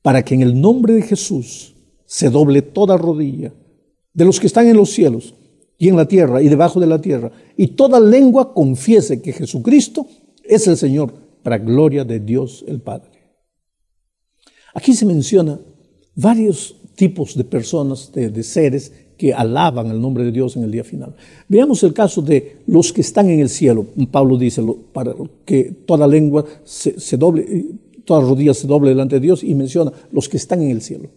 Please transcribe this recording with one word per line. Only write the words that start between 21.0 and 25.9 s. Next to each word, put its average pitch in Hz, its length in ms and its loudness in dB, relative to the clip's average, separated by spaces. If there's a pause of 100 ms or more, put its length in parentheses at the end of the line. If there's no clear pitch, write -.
Veamos 240 360 2
el 170 80 4
caso 190 300 -2
de 143 440 -2
los - 260 2
que - 80 -4
están 190 300 2
en 160 80 2
el 143 100 2
cielo. 113 380 0 (240)
Pablo 135 260 2
dice, 123 260 -2
lo, 110 120 -4 (180)
"para 123 220 -8 (300)
que 135 200 0 (220)
toda 147 220 2